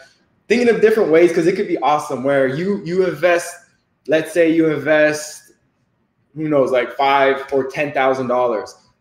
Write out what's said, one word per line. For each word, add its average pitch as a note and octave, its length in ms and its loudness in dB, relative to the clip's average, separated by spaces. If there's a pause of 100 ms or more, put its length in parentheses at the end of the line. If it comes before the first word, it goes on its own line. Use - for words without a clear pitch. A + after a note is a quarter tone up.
(500)
thinking A#3+ 180 2
of G3 140 2
different G#3+ 280 2
ways, E3 220 6
'cause E3 160 0
it F#3+ 80 0
could G3 140 -4
be E3+ 80 -2
awesome C#3+ 460 -2
where C3+ 240 2
you, E3+ 360 -4
you F3+ 220 -2
invest, E3+ 500 -2 (520)
let's D#3 260 -2
say E3 160 2
you D#3+ 180 2
invest, D3+ 840 -2 (840)
who D#3 140 -6
knows, C3 220 2
like, A#2+ 260 0
five C3+ 560 2
or C3+ 100 0
ten C#3+ 300 -6
thousand C3 340 0
dollars, A#2+ 480 -2 (260)